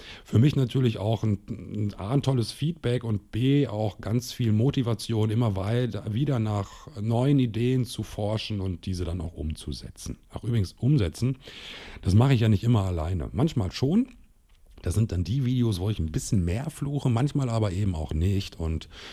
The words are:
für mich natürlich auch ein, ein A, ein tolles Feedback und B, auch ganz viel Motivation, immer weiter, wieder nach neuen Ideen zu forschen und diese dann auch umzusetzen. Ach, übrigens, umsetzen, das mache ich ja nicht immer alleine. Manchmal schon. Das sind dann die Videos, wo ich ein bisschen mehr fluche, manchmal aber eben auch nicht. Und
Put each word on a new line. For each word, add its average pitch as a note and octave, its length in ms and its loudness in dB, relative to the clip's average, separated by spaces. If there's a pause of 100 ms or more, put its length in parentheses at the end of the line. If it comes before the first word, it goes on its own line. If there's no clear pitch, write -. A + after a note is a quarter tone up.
(240)
für - 140 2
mich C#3+ 180 6
natürlich B2+ 420 0
auch G#2 240 0
ein, G#2+ 160 2 (100)
ein G#2 460 -6
A, F#2+ 160 -6
ein C#3 120 2
tolles B2+ 280 0
Feedback B2+ 540 -2
und A2 260 -4
B, C3+ 360 2
auch G#2+ 340 -4
ganz A#2 320 -4
viel A2+ 200 0
Motivation, A2+ 760 0
immer A2 240 2
weiter, G#2+ 600 -2
wieder C3+ 240 0
nach G#2 500 -2 (120)
neuen A#2+ 380 2
Ideen B2 460 0
zu - 200 -6
forschen G#2+ 560 -4
und F#2 260 -4
diese F2+ 180 -2
dann F2 160 -4
auch E2 140 -6
umzusetzen. - 840 -8 (120)
Ach, - 140 -10
übrigens, A2 340 0
umsetzen, B2 580 2 (640)
das F#2 140 2
mache B2+ 180 8
ich A#2+ 80 4
ja A2+ 80 4
nicht G#2 160 4
immer A#2 200 4
alleine. E2+ 480 -2
Manchmal A#2 380 0
schon. F#3+ 380 2 (720)
Das E2 120 0
sind A2 180 2
dann F2+ 100 0
die B2+ 220 0
Videos, A#2+ 340 2
wo F2+ 120 0
ich G#2+ 100 -2
ein D#2+ 100 -2
bisschen G2 340 0
mehr G#2+ 240 -2
fluche, C#3+ 400 -2
manchmal C3 400 2
aber A2 220 2
eben F#2+ 240 0
auch D#2+ 180 -4
nicht. F#2 460 0
Und D#2+ 300 -4 (240)